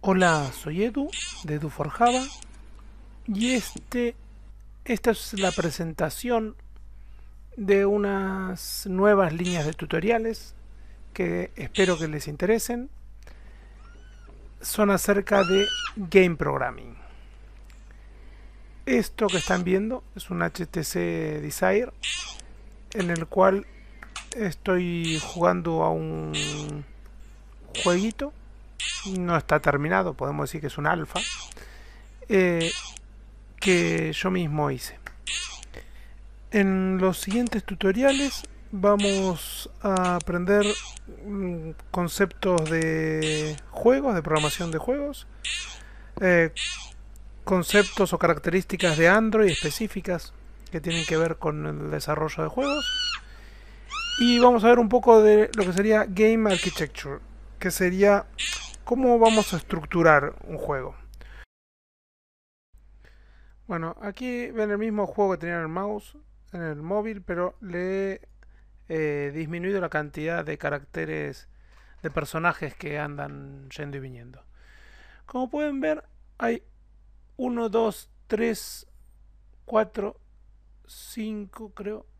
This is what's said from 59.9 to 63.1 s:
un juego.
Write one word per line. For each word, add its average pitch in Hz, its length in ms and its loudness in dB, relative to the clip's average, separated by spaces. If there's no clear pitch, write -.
un 160 160 -12
juego. 135 380 -6